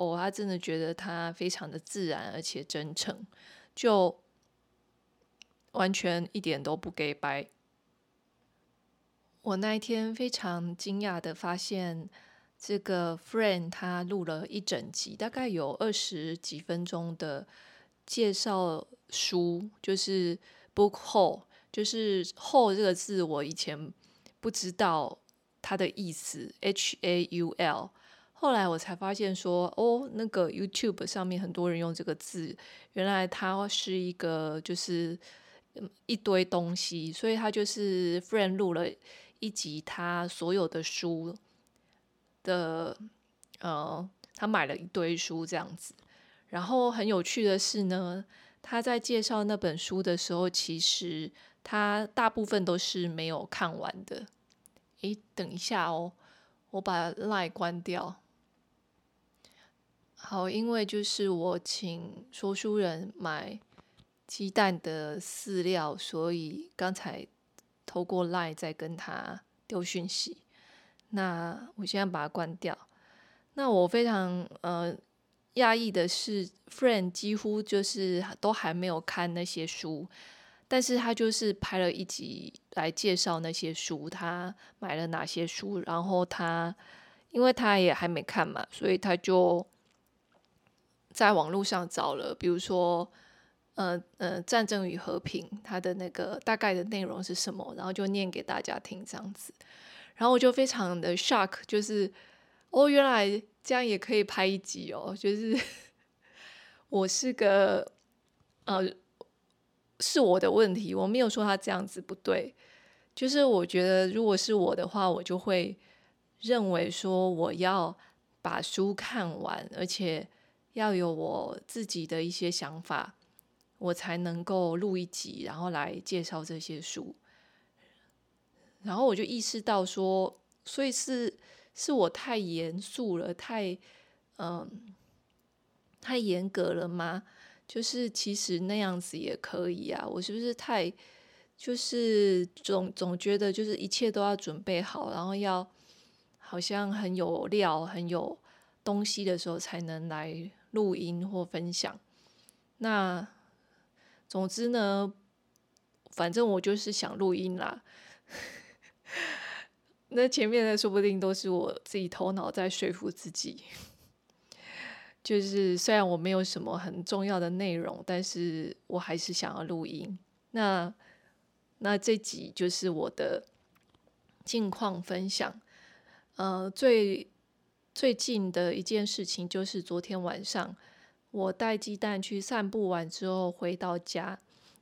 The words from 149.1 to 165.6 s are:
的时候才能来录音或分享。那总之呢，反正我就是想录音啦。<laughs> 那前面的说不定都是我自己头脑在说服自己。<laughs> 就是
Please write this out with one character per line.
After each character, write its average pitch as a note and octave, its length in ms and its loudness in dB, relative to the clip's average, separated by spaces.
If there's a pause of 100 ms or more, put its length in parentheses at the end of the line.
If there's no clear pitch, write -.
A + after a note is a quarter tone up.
的 F3+ 140 2
时 F3 100 -6
候 E3 100 -4
才 - 220 -6
能 E3 280 -6
来 D#3+ 420 -8 (220)
录 G#3 220 2
音 F3 320 -2
或 G3 160 -2
分 F3 300 -4
享。 G3+ 260 -4 (800)
那 G3 500 0 (1040)
总 F#3+ 180 0
之 A3+ 220 -2
呢， G3+ 460 2 (960)
反 E3+ 200 0
正 A#3 160 4
我 F#3+ 140 4
就 G3 160 4
是 G#3 160 -4
想 - 240 -4
录 F#3+ 180 4
音 F#3 220 -2
啦。 - 320 -4
<laughs> - 20 -20 (2250)
那 B3 120 8
前 B3+ 200 2
面 A#3 160 6
的 G#3+ 140 4
说 G#3+ 100 2
不 G3+ 120 4
定 G3 180 4
都 F#3+ 160 2
是 F#3+ 160 -2
我 F3 220 2 (120)
自 - 140 -6
己 F3+ 100 -2
头 F#3 240 -2
脑 F#3+ 160 -2
在 F#3 220 0
说 F#3 220 0
服 - 180 -6
自 - 180 -12
己。 - 360 -8 (800)
<laughs> - 840 -18
就 G#3 180 4
是 G3 340 4